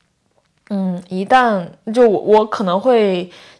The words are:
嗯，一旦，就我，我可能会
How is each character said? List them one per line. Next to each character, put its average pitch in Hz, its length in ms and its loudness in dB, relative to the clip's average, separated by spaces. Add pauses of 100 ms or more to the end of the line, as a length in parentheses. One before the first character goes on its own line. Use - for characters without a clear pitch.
(680)
嗯， 185 400 -4
一 190 160 -6
旦， 220 420 2 (240)
就 240 160 4
我， 196 120 2
我 214 260 2
可 214 180 -6
能 185 160 -2
会 208 480 0 (320)